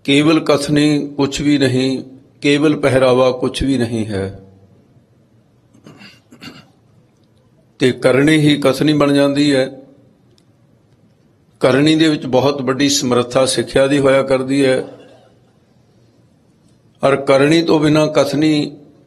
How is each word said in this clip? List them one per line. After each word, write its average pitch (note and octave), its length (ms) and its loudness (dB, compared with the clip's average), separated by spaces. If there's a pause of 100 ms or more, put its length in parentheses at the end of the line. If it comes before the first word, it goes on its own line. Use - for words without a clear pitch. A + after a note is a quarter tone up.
ਕੇਵਲ D3+ 360 2
ਕਥਨੀ D3 800 0
ਕੁਛ C#3 240 -4
ਵੀ D3 160 0
ਨਹੀਂ, C3 460 -2 (380)
ਕੇਵਲ D3 340 0
ਪਹਿਰਾਵਾ C3 560 2
ਕੁਛ B2+ 320 -6
ਵੀ C3+ 140 -2
ਨਹੀਂ A2+ 280 -4
ਹੈ, G2 340 -8 (3500)
ਤੇ B2+ 120 2
ਕਰਨੀ C3+ 460 2
ਹੀ D3 200 2
ਕਥਨੀ C#3+ 360 0
ਬਣ C#3+ 200 0
ਜਾਂਦੀ C#3+ 420 0
ਹੈ। C3 260 -4 (1800)
ਕਰਨੀ C#3+ 360 2
ਦੇ D#3 140 2
ਵਿੱਚ D3+ 160 -4
ਬਹੁਤ C3 360 0
ਵੱਡੀ C3 280 -2
ਸਮਰੱਥਾ C3 560 0
ਸਿੱਖਿਆ C3 420 0
ਦੀ C#3+ 120 0
ਹੋਇਆ C3+ 240 2
ਕਰਦੀ C3+ 420 -2
ਹੈ, C3 180 0 (2250)
ਔਰ C#3 120 2
ਕਰਨੀ C#3+ 460 2
ਤੋਂ D#3+ 180 0
ਬਿਨਾਂ D3+ 280 2
ਕਥਨੀ D3 680 -2 (300)